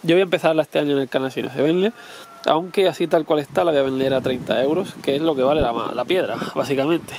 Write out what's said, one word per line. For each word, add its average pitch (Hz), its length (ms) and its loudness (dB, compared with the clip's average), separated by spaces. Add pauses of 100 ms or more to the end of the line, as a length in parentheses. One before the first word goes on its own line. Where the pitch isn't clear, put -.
Yo 165 120 2
voy 185 60 6
a 196 40 4
empezarla 165 380 2
este 151 160 0
año 147 140 0
en 139 60 2
el 135 120 -2
canal 131 200 -2
si 147 120 -6
no 127 100 -6
se 127 80 -4
vende. 180 320 2 (540)
Aunque 180 420 2
así 170 180 -2
tal 160 200 0
cual 151 140 2
está, 170 240 0
la 170 60 2
voy 147 100 4
a - 20 2
vender 135 320 0
a 127 80 0
treinta 123 400 -2
euros, 165 400 -2
que 139 140 0
es 147 60 -2
lo 160 120 2
que 131 80 0
vale 147 180 2
la 120 140 0
ma-, 113 200 -4
la 120 120 -4
piedra, 127 320 -2 (160)
básicamente. 139 640 -2